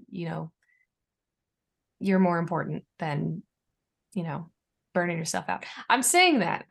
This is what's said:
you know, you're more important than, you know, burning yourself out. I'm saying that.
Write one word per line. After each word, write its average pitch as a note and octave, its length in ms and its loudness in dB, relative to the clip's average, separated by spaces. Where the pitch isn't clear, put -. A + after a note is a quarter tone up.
you E3+ 180 -8
know, D#3+ 240 -8
you're F#3+ 180 2
more F3 220 4
important D#3 440 -4
than, D#3+ 460 -4
you F3 80 -4
know, E3 260 -8
burning F3 240 0
yourself F3 300 -4
out. - 160 -6
I'm C4 140 4
saying F4 380 6
that. E3+ 320 -2